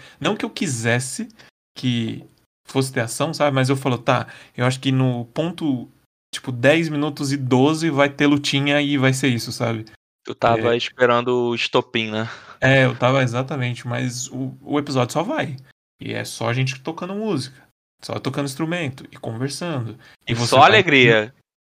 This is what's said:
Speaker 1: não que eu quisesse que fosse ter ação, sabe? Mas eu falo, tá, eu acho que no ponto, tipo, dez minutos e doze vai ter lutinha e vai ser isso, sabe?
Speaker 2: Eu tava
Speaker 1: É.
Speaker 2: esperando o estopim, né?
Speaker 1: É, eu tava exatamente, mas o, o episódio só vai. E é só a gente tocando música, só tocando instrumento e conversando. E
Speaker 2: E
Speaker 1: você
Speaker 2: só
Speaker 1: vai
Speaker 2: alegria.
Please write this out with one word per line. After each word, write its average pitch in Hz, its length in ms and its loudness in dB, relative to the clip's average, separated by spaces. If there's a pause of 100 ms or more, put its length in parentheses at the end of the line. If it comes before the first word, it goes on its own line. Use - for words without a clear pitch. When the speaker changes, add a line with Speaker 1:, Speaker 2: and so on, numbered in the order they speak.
(220)
Speaker 1:
não 190 160 -2
que - 80 -6
eu 220 40 -6
quisesse 123 760 -2 (480)
que 117 500 -4 (420)
fosse 131 260 -2
ter 127 80 -2
ação, 143 320 -4
sabe? 147 200 0
Mas 131 160 2
eu 139 60 2
falo, 131 220 -2
tá, 123 300 0 (280)
eu 123 100 0
acho 131 140 0
que 135 140 0
no 127 320 0
ponto, 156 640 -4 (440)
tipo, - 200 -10
dez 147 340 4
minutos 147 460 -2
e 143 40 0
doze 139 520 2
vai 143 180 2
ter 147 200 0
lutinha 143 540 2
e 143 160 0
vai 135 160 4
ser 131 140 0
isso, 120 240 -2
sabe? 113 320 -4 (420)
Speaker 2:
Eu 117 80 -8
tava 117 400 2
Speaker 1:
É. 117 40 2
Speaker 2:
esperando 120 720 2
o 120 60 -2
estopim, 113 560 -2
né? 110 180 -4 (320)
Speaker 1:
É, 135 240 6
eu 123 100 0
tava 127 280 2
exatamente, 123 640 -4
mas 123 420 -4
o, 131 340 -8
o 147 180 -4
episódio 131 320 -2
só 147 100 -2
vai. 202 360 -6 (420)
E 110 140 -10
é 113 100 -6
só 113 240 -6
a 117 60 0
gente 131 260 -2
tocando 175 340 -8
música, 202 480 -6 (400)
só 113 180 -8
tocando 143 260 -4
instrumento 156 680 -6
e - 60 -20
conversando. 123 800 -6 (280)
E - 60 -6
Speaker 2:
E 117 40 -2
Speaker 1:
você 117 120 0
Speaker 2:
só 135 120 4
Speaker 1:
vai 156 100 10
Speaker 2:
alegria. 131 640 6 (360)